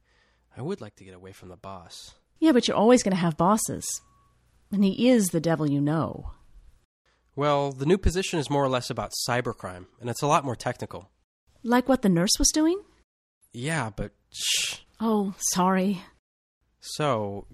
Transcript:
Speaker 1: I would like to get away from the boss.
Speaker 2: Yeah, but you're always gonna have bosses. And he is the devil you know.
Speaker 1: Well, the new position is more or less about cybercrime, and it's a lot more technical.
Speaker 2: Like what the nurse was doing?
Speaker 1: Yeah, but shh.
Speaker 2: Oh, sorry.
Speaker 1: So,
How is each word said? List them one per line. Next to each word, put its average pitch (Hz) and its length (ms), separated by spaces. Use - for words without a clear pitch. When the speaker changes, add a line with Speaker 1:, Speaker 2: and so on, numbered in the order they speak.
Speaker 1:
I 110 60
would 190 180
like 107 160
to 98 80
get 92 100
away 92 160
from 92 200
the 90 60
boss. 92 580
Speaker 2:
Yeah, 320 100
but 247 160
you're - 100
always 233 280
gonna 190 100
have 170 220
bosses. 170 500
And 202 100
he 202 260
is 233 200
the 170 120
devil 156 300
you 143 100
know. 147 520
Speaker 1:
Well, 143 340
the 135 160
new 185 120
position 180 420
is 139 100
more 139 140
or 135 40
less 127 220
about 113 220
cybercrime, 113 580
and 120 100
it's - 120
a 147 40
lot 147 180
more 123 120
technical. - 540
Speaker 2:
Like 247 260
what 254 140
the 202 60
nurse 175 320
was 285 100
doing? 330 300
Speaker 1:
Yeah, 127 420
but 104 160
shh. - 460
Speaker 2:
Oh, 208 360
sorry. 185 500
Speaker 1:
So, 107 720